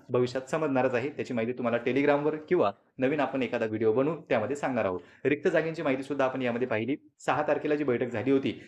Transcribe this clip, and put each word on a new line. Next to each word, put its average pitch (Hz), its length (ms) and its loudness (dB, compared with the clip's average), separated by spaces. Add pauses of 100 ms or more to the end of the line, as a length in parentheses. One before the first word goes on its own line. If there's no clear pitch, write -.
भविष्यात 123 420 0
समजणारच 135 440 2
आहे. 123 140 0
त्याची 127 260 -6
माहिती 117 180 -2
तुम्हाला 120 340 -2
Telegram-वर 143 500 2
किंवा 151 360 2 (260)
नवीन 139 220 0
आपण 131 220 0
एखादा 117 240 -2
व्हिडिओ 110 260 2
बनवून 143 280 0
त्यामध्ये 123 360 0
सांगणार 127 280 -2
आहोत. 92 160 -2 (240)
रिक्त 143 240 2
जागेंची 165 340 0
माहिती 139 200 0
सुद्धा 135 220 0
आपण 131 180 -2
यामध्ये 120 260 0
पाहिली. 113 280 0 (300)
सहा 143 220 0
तारखेला 151 260 0
जी 147 100 -2
बैठक 123 240 2
झाली 117 220 -2
होती 127 380 2